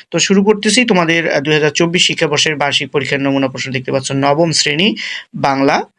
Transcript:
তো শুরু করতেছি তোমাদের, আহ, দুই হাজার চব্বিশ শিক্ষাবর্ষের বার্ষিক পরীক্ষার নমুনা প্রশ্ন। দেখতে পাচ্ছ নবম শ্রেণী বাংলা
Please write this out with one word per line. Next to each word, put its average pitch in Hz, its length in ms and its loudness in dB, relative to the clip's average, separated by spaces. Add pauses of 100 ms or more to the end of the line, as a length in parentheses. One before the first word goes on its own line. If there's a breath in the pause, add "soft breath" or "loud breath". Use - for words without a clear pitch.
(100)
তো 170 80 -2
শুরু 196 260 2
করতেছি 208 400 2
তোমাদের, 165 480 0
আহ, 156 80 0
দুই 151 140 0
হাজার 151 160 2
চব্বিশ 170 360 0
শিক্ষাবর্ষের 151 500 0
বার্ষিক 139 340 -2
পরীক্ষার 135 300 -2
নমুনা 139 280 0
প্রশ্ন। 131 240 -10
দেখতে 131 200 -6
পাচ্ছ 135 200 -2
নবম 143 400 2
শ্রেণী 156 440 0 (380 loud breath)
বাংলা 139 500 2 (140)